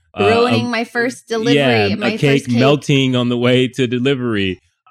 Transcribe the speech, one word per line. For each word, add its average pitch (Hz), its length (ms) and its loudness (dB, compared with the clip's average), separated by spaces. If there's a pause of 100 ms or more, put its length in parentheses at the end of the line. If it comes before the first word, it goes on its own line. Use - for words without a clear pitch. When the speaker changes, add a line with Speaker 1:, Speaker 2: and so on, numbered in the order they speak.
(140)
Speaker 1:
uh, 202 160 -2
Speaker 2:
Ruining 233 360 2
Speaker 1:
um, 240 60 -6
Speaker 2:
my 233 140 -4
first 240 440 -6
Speaker 1:
yeah, 226 80 -4
Speaker 2:
delivery, 127 580 0
my 113 180 -4
Speaker 1:
a 113 40 -6
cake 139 260 2
Speaker 2:
first - 60 -10
cake. 120 100 0
Speaker 1:
melting 135 560 2
on 123 140 0
the 120 80 -2
way 123 300 2
to 127 200 -2
delivery. 120 720 -2 (300)